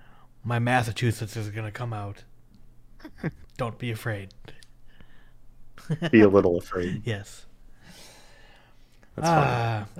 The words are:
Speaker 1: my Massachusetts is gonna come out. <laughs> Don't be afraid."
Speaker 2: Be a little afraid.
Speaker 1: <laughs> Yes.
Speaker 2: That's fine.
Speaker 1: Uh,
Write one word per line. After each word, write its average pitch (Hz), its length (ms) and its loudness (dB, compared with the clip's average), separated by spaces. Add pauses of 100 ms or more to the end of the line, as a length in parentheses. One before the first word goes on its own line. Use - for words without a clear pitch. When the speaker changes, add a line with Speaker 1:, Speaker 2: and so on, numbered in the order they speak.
(440)
Speaker 1:
my 117 140 0
Massachusetts 117 760 0
is 107 140 -6
gonna 107 220 -8
come 117 200 -6
out. 101 300 -10 (880)
<laughs> - 440 -10
Don't 117 220 -6
be 123 120 -4
afraid." 107 420 -6 (1800)
Speaker 2:
Be 113 80 12
a 104 80 12
little 92 280 6
afraid. 92 460 -4
Speaker 1:
<laughs> - 20 -8
Yes. 104 420 -8 (1700)
Speaker 2:
That's 156 120 0
fine. 151 200 6
Speaker 1:
Uh, 117 360 0 (160)